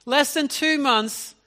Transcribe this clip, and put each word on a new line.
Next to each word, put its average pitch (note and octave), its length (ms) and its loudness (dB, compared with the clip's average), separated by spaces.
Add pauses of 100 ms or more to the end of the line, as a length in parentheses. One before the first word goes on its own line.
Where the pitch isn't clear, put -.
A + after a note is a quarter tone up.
Less C4+ 260 2
than D4+ 140 0
two D#4 320 0
months, A3 560 -2 (120)